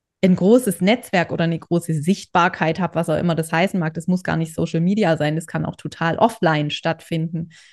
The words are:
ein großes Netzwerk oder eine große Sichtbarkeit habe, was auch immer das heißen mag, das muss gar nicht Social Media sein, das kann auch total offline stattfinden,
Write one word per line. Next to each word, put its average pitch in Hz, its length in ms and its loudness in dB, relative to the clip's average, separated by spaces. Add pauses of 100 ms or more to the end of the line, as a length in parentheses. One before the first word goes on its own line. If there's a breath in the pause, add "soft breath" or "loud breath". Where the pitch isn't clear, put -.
(240)
ein 185 100 6
großes 214 460 4
Netzwerk 190 500 0
oder 165 140 -2
eine 165 140 0
große 170 360 -2
Sichtbarkeit 180 840 0
habe, 175 160 -4
was 170 120 0
auch 156 100 0
immer 170 180 0
das 160 160 -4
heißen 180 260 0
mag, 160 160 -2
das 165 140 -6
muss 180 160 0
gar 160 120 -2
nicht 160 180 -4
Social 165 260 -2
Media 185 360 2
sein, 151 200 0
das 160 100 -4
kann 160 180 -4
auch 170 120 -6
total - 420 -4
offline 156 520 0
stattfinden, 165 800 -6 (220 soft breath)